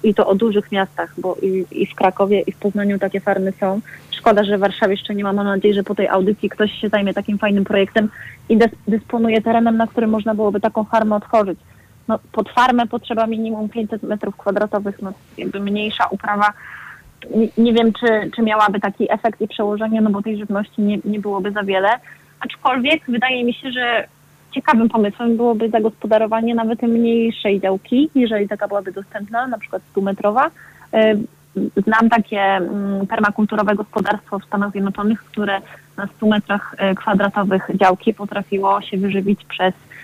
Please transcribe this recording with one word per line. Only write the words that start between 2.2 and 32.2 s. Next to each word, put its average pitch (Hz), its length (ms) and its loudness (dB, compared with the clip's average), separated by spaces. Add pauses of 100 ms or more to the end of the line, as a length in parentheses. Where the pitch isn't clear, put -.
i - 100 -4
w - 60 -12
Poznaniu 202 420 -2
takie 196 220 -4
farmy 190 380 -2
są. 196 220 -2 (300)
Szkoda, 208 320 2
że 202 140 0
w - 40 0
Warszawie 196 320 0
jeszcze 202 220 -6
nie 202 80 -4
ma. 196 100 -2
Mam 202 120 0
nadzieję, 202 280 2
że 196 100 0
po 202 120 -4
tej 202 120 0
audycji 196 420 0
ktoś 214 220 -2
się - 180 -6
zajmie 202 240 0
takim 202 240 -4
fajnym 202 280 2
projektem 208 440 2 (400)
i 226 80 6
dys-, 226 180 4 (120)
dysponuje 226 540 0
terenem, 233 360 2
na 226 100 2
którym 220 220 0
można 220 260 0
byłoby 208 240 0
taką 214 240 -2
farmę 214 320 2
otworzyć. 208 440 0 (480)
No, - 120 -2 (120)
pod 214 180 -4
farmę 247 380 4
potrzeba 226 400 -2
minimum 220 420 -4
pięćset 214 340 -6
metrów 196 340 -6
kwadratowych, 202 640 -2
no, 190 120 -10 (240)
jakby 196 220 -8
mniejsza 208 460 -2
uprawa. 208 480 -2 (840)
Nie, 220 120 4 (100)
nie 233 160 4
wiem, 226 200 4
czy, 220 420 0
czy 233 60 -2
miałaby 214 380 2
taki 196 340 -2
efekt 220 280 -2
i 214 60 -2
przełożenie, 220 540 -2
no 214 80 4
bo 202 120 0
tej 214 160 -4
żywności 208 440 -4
nie, 208 240 2
nie 208 140 -2
byłoby 196 320 -4
za 208 120 -4
wiele. 196 260 2 (500)
Aczkolwiek 269 680 0
wydaje 247 360 0
mi 240 100 0
się, 262 180 -10
że 240 360 -2 (440)
ciekawym 240 380 2
pomysłem 226 480 0
byłoby 226 320 2
zagospodarowanie 220 840 0
nawet 226 260 0
mniejszej 233 800 2
działki, 240 540 0
jeżeli 220 320 2
taka 208 200 -6
byłaby 196 240 -4
dostępna, 208 560 -6
na 233 100 -6
przykład - 240 -8 (100)
stumetrowa. 208 580 0 (440)
E, 220 220 4 (640)
znam 220 320 4
takie, 220 320 2